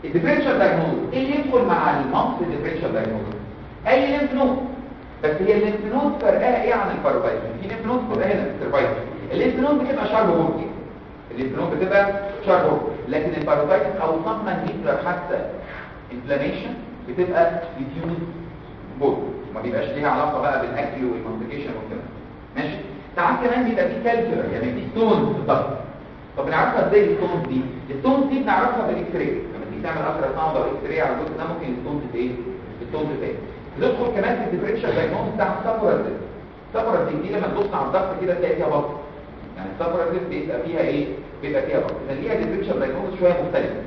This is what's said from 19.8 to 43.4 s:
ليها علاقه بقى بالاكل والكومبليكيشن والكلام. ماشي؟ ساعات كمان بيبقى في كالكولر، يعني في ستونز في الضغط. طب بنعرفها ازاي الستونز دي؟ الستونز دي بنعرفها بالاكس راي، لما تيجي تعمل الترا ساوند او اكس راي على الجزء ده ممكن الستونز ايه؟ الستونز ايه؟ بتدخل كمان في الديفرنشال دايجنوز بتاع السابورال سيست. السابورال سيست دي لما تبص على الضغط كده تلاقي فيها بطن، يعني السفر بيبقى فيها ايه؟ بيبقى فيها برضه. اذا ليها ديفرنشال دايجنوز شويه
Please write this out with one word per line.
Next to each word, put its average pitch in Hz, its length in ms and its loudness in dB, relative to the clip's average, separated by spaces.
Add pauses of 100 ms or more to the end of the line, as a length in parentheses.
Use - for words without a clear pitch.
ليها 147 200 0
علاقه - 320 2
بقى 135 200 2
بالاكل 127 440 -2
والكومبليكيشن 113 720 -4
والكلام. - 300 -8 (480)
ماشي؟ - 220 -4 (380)
ساعات 175 200 2 (100)
كمان 247 240 4
بيبقى 190 180 4
في 233 160 -2
كالكولر، 233 500 2
يعني 247 200 -2
في - 80 -4 (100)
ستونز 214 420 4
في - 60 -2
الضغط. - 260 2 (720)
طب - 80 0
بنعرفها - 420 2
ازاي 208 180 8
الستونز 165 420 2
دي؟ - 140 0 (280)
الستونز 262 400 4
دي 240 140 2
بنعرفها 220 440 2
بالاكس - 280 -2
راي، 151 140 0
لما - 400 -4
تيجي - 140 -8
تعمل 160 140 -2
الترا 139 380 -2
ساوند 139 220 0
او - 60 2
اكس - 260 -4
راي 120 120 0
على 123 120 2
الجزء - 240 -4
ده 165 60 -4 (100)
ممكن 131 200 -4
الستونز 143 280 -4 (140)
ايه؟ 123 140 0 (520)
الستونز 147 420 -4
ايه؟ - 120 -4 (420)
بتدخل 240 380 2
كمان 196 200 2
في - 80 -2 (120)
الديفرنشال - 400 0
دايجنوز - 400 0
بتاع - 240 2
السابورال 214 380 2
سيست. - 240 -4 (480)
السابورال 202 380 0
سيست 151 140 -2
دي 185 80 -4
لما 202 180 0
تبص 202 260 -2
على 180 140 0
الضغط 185 340 0
كده 180 120 2
تلاقي 170 220 2
فيها - 120 0
بطن، 151 260 0 (640)
يعني 95 120 -8 (100)
السفر 170 260 0 (240)
بيبقى - 360 -2
فيها 165 140 -2
ايه؟ 143 260 2 (360)
بيبقى - 240 0
فيها - 140 0
برضه. - 160 -2 (140)
اذا 139 120 -4
ليها - 140 0
ديفرنشال 220 440 0
دايجنوز 185 400 -2
شويه 180 160 6 (120)